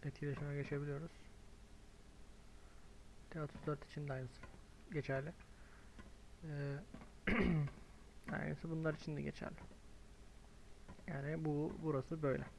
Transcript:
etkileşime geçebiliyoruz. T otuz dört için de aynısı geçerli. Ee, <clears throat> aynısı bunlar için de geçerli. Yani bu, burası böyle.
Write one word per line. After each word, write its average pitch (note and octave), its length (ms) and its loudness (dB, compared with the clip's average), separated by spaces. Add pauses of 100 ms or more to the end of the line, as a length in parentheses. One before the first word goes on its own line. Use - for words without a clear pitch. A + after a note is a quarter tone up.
etkileşime C#3+ 520 2
geçebiliyoruz. C#3+ 560 2 (2250)
T D#3+ 120 -2
otuz - 240 -4
dört D3+ 200 2
için D3 220 -4
de C#3 60 0
aynısı C3 280 -2 (500)
geçerli. C#3 420 2 (1080)
Ee, C#3+ 320 0 (520)
<clears throat> - 1040 6
aynısı D#3 380 2
bunlar D#3+ 240 4
için D3+ 240 0
de C#3+ 40 0
geçerli. D3 340 -2 (1500)
Yani D#3 380 2
bu, D3+ 280 6 (100)
burası D#3 380 4
böyle. C3+ 220 6 (160)